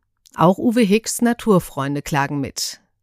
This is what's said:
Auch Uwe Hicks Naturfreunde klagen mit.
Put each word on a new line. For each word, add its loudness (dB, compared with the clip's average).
Auch 4
Uwe 2
Hicks 0
Naturfreunde 0
klagen -4
mit. -8